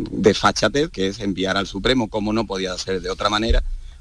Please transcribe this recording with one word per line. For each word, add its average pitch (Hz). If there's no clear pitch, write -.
desfachatez, 107
que 95
es 98
enviar 95
al 98
Supremo, 117
como 107
no 110
podía 95
ser 92
de 90
otra 101
manera, 107